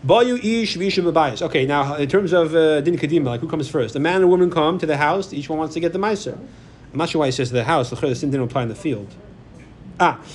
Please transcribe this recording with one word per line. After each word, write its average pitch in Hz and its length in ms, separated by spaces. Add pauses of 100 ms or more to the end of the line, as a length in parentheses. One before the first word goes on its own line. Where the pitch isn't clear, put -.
Bayu 247 320
ish 226 380
v'isha 185 260
b'bayis. 160 400
Okay, 147 240
now 143 300
in 143 120
terms 185 240
of, 165 220
uh, 156 260
din 170 160
kedima, 151 300
like, 120 140
who - 80
comes 156 200
first? 123 280
A 139 40
man 170 160
and 190 80
a 180 40
woman 180 220
come 170 280
to 170 80
the 151 100
house. 165 360
Each 143 160
one 156 100
wants 156 160
to 165 60
get 170 120
the 185 60
meiser. 202 360
I'm - 640
not 165 100
sure 160 120
why 147 60
he 127 60
says 123 180
the 120 140
house. 143 260
The 127 240
sin 139 160
didn't 135 140
apply 123 200
in 113 40
the 120 60
field. 107 400 (880)
Ah, 170 200 (140)